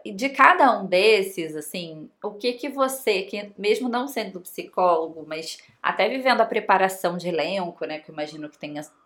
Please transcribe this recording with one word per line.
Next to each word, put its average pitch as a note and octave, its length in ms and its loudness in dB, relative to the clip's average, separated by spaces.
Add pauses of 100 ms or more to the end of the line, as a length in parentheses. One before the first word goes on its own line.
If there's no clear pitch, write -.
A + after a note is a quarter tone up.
e G#3+ 80 -10
de A3+ 160 -4
cada C#4 500 6
um G3 60 -6
desses, F#3 720 2
assim, D#3 540 -10 (120)
o G#3 100 -8
que B3 200 -2
que C#4 160 -8
você, B3+ 540 0
que G#3 340 -10
mesmo A3 320 0
não B3 180 -2
sendo F#3+ 320 -8
psicólogo, E3 880 0
mas D#3+ 300 -10 (260)
até G3 280 2
vivendo B3+ 320 2
a A3+ 40 4
preparação F#3+ 680 2
de F3 120 -6
elenco, F3 580 -4
né, D#3 140 -8
que - 100 -20
eu - 20 -20
imagino D3+ 380 -10
que - 80 -20
tenha D3 240 -10 (240)